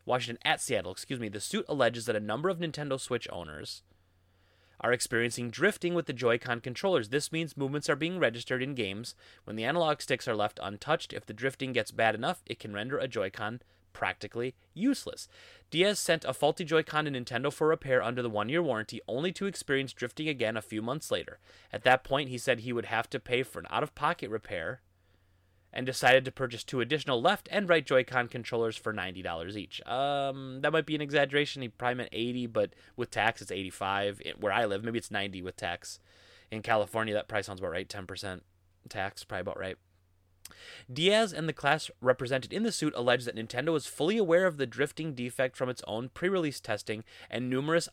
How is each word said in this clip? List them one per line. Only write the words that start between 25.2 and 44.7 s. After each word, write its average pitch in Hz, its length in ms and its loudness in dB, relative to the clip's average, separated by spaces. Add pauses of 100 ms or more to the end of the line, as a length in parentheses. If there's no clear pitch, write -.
and 123 120 -4
decided 131 360 6
to 127 80 -6
purchase 117 320 -6
two 127 180 -2
additional 135 380 0
left 147 320 2
and 196 160 0
right 165 160 6
Joy-Con 131 440 2
controllers 113 500 -2
for 110 160 -4
ninety 92 300 -6
dollars 87 340 -4
each. - 300 -10
Um, 135 760 -2
that 147 100 4
might 156 140 4
be 156 80 -2
an 151 80 0
exaggeration. 143 640 2
He 117 60 -6
probably 123 260 0
meant 123 160 -6
eighty, 123 340 -2
but 110 300 0 (200)
with 120 140 -4
tax, 110 320 2
it's 101 100 -12
eighty-five. 98 720 -2
It, - 160 -8
where 101 140 2
I 113 120 4
live, 101 180 -2
maybe 117 160 -2
it's - 100 -6
ninety 98 320 -4
with 92 140 -8
tax. - 440 -6 (520)
In 110 100 -6
California, 110 540 2
that 104 120 -2
probably 107 140 6
sounds 95 180 -8
about 92 120 -4
right. 95 180 -4
Ten 98 160 -10
percent 95 380 -8 (440)
tax, - 360 -6
probably 95 180 -6
about 90 180 -6
right. 95 180 -6 (1160)
Diaz 190 400 4
and 160 160 -4
the 151 60 0
class 151 360 2 (120)
represented 127 500 2
in 202 120 0
the 226 80 0
suit 151 260 0
alleged 123 280 2
that 120 100 -4
Nintendo 123 360 -2
was - 160 0
fully 185 300 2
aware 180 280 6
of 165 120 2
the 135 100 0
drifting 143 480 -2